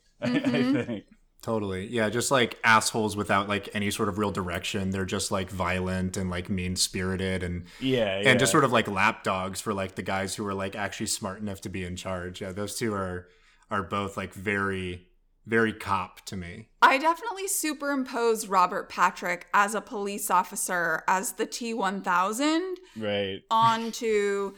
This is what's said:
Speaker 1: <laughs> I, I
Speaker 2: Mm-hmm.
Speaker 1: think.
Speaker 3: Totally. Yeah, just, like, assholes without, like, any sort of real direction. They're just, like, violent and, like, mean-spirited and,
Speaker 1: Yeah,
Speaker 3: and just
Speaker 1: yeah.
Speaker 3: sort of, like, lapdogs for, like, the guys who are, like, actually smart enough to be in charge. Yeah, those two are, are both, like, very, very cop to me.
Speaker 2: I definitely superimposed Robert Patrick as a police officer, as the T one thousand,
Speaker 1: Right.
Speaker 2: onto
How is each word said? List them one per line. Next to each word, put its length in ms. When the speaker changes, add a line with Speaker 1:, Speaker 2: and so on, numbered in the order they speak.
Speaker 1:
<laughs> 120
I, 60
I 120
Speaker 2:
Mm-hmm. 420
Speaker 1:
think. 220
Speaker 3:
Totally. 460
Yeah, 220
just, 220
like, 320
assholes 520
without, 320
like, 280
any 160
sort 180
of 80
real 140
direction. 580
They're 160
just, 260
like, 200
violent 680
and, 120
like, 200
mean-spirited 920
and, 220
Speaker 1:
Yeah, 460
Speaker 3:
and 140
just 100
Speaker 1:
yeah. 40
Speaker 3:
sort 100
of, 80
like, 160
lapdogs 760
for, 120
like, 220
the 60
guys 340
who 120
are, 80
like, 200
actually 300
smart 340
enough 220
to 80
be 160
in 100
charge. 460
Yeah, 100
those 240
two 200
are, 320
are 140
both, 340
like, 160
very, 720
very 260
cop 540
to 100
me. 340
Speaker 2:
I 160
definitely 500
superimposed 1000
Robert 420
Patrick 640
as 220
a 60
police 500
officer, 760
as 260
the 120
T 300
one 260
thousand, 760
Speaker 1:
Right. 440
Speaker 2:
onto 1080